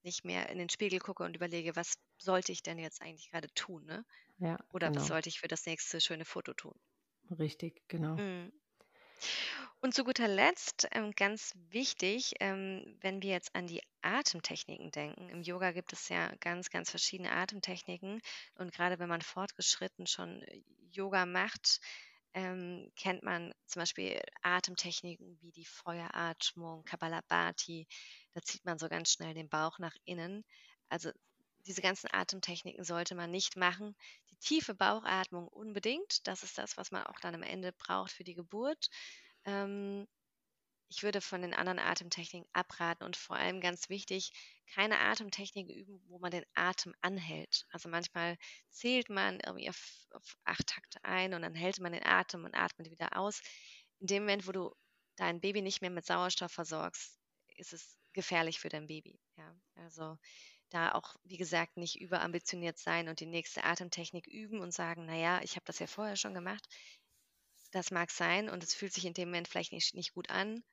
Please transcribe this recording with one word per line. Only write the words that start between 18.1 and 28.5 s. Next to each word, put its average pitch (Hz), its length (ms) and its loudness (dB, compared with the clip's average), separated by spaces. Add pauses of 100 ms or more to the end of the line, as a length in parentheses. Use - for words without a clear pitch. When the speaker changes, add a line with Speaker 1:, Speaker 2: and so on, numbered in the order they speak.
Speaker 1:
Und 180 160 -8
gerade 175 260 2
wenn 175 100 -4
man 170 140 0
fortgeschritten - 840 0
schon 175 380 -4 (460)
Yoga 190 360 4
macht, 185 540 2 (540)
ähm, 185 640 -4
kennt 190 260 0
man 170 300 -2 (140)
zum - 140 -4
Beispiel 170 400 0 (220)
Atemtechniken 180 1000 0
wie 170 120 -20
die 165 120 -16
Feueratmung, 170 1200 -4
Kapalabhati. 170 1000 2 (480)
Da 170 80 -8
zieht - 220 -6